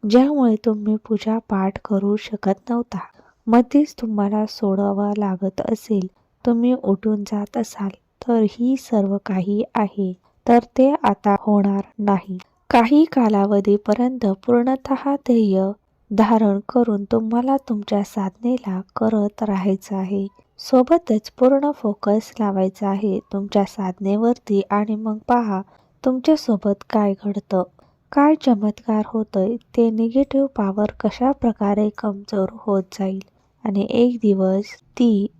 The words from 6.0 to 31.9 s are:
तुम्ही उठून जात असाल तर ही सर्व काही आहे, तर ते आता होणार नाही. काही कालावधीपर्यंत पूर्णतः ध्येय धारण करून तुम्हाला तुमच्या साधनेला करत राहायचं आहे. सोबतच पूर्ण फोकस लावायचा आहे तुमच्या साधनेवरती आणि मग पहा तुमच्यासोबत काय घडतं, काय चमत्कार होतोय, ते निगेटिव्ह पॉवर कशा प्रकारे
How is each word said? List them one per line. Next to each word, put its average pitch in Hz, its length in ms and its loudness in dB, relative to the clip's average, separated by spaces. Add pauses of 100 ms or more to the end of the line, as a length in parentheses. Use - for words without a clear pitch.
तुम्ही 240 300 2
उठून 208 500 -2
जात 208 320 -6
असाल 202 340 -6 (320)
तर 233 280 2
ही 247 300 -2
सर्व 196 440 -2
काही 202 380 -2 (120)
आहे, 196 380 -2 (340)
तर 240 120 6 (200)
ते 262 120 6 (120)
आता 202 380 0
होणार 202 420 0 (160)
नाही. 196 400 -2 (320)
काही 247 340 4
कालावधीपर्यंत 208 1200 0 (200)
पूर्णतः 262 720 0
ध्येय 214 460 2 (480)
धारण 214 480 2 (100)
करून 226 360 0
तुम्हाला 233 520 -2 (120)
तुमच्या 208 360 -4
साधनेला 202 760 -6 (160)
करत 220 460 -2
राहायचं 196 540 -2
आहे. 196 300 -4 (340)
सोबतच 254 760 0
पूर्ण 277 340 2
फोकस 208 680 -2
लावायचा 196 480 -2
आहे 196 300 -2 (140)
तुमच्या 202 320 -2
साधनेवरती 202 960 -2 (100)
आणि 208 240 -2
मग 214 240 -6 (100)
पहा 226 320 0 (440)
तुमच्यासोबत 247 840 0
काय 208 260 0 (100)
घडतं, 196 380 -4 (500)
काय 294 220 4 (120)
चमत्कार 214 600 0
होतोय, 214 500 -2
ते 233 340 0
निगेटिव्ह 247 560 0 (100)
पॉवर 208 340 -2 (100)
कशा 247 320 -2
प्रकारे 214 560 0 (100)